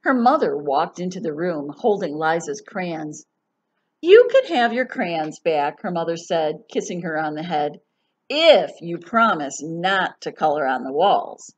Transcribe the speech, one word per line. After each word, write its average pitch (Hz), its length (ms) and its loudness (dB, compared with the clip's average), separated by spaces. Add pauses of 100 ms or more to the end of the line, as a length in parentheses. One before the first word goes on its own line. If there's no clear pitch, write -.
Her 277 140 0
mother 240 420 2
walked 147 440 -2
into 180 200 -6
the 156 140 -6
room, 156 340 -4
holding 190 460 -2
Liza's 160 480 -2
crayons. 156 640 -10 (720)
"You 440 320 8
can 508 240 2
have 233 160 2
your 247 140 -2
crayons 165 540 -6
back," 151 420 -2
her 175 80 -6
mother 165 260 -4
said, 165 520 -4
kissing 180 340 -6
her 160 160 -4
on 156 160 -4
the 151 80 -8
head, 151 380 -4 (500)
"if 277 500 4
you 170 180 -8
promise 196 640 0
not 170 600 -2
to 151 100 -8
color 147 340 0
on 131 180 -2
the 135 80 -8
walls." - 640 0